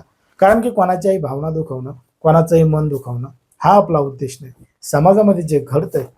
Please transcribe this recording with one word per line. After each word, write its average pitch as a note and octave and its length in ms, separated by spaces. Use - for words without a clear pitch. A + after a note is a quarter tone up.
कारण G#3+ 220
की A#3+ 80
कोणाच्याही F#3+ 480
भावना C#3+ 320
दुखवणं, D3 420
कोणाचंही E3 420
मन D#3 240
दुखवणं B2+ 400
हा E3+ 140
आपला E3+ 260
उद्देश C3+ 420
नाही. C3 120
समाजामध्ये F#3 640
जे D#3 240
घडतंय, C3+ 380